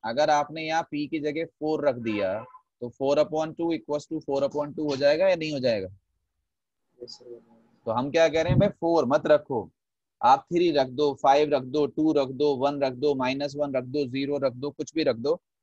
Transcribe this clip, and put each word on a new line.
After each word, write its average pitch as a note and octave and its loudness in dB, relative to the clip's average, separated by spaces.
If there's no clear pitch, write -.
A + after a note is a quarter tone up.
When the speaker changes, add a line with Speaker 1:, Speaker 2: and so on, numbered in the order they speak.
Speaker 1:
अगर C3+ 2
आपने D3+ 0
यहाँ D#3+ 0
पी D3 -6
की D#3 -6
जगह D3+ -4
फ़ोर D3+ -2
रख B2 2
दिया, G#2+ -2
तो A#2+ -10
four C#3 2
upon D#3 -4
two E3+ -2
equals D3 -6
to D#3+ -6
four C#3 -4
upon C#3+ -2
two D3 -6
हो C#3 -2
जाएगा D3+ 4
या F3+ 2
नहीं D#3 -6
हो C#3+ -4
जाएगा? A2+ 0
Speaker 2:
यस A#2+ -14
सर। A#2+ -20
Speaker 1:
तो A#2 -2
हम B2+ -4
क्या E3 4
कह D#3+ 0
रहे D#3+ -2
हैं B2 4
भाई, G3+ 4
फ़ोर E3+ 0
मत D3 2
रखो, C#3+ 2
आप C3+ 6
थ्री E3+ 2
रख C3+ 2
दो, C#3 0
फ़ाइव C#3+ 4
रख C#3 2
दो, C#3 0
टू D#3 0
रख C#3+ 2
दो, C3+ 0
वन C#3+ -2
रख C3+ 0
दो, C#3 0
माइनस C3+ -2
वन C#3+ -4
रख B2+ -2
दो, C#3 -4
ज़ीरो C#3 -4
रख C3+ 0
दो, B2+ -8
कुछ - -10
भी D#3+ 0
रख C3 0
दो, C#3+ -2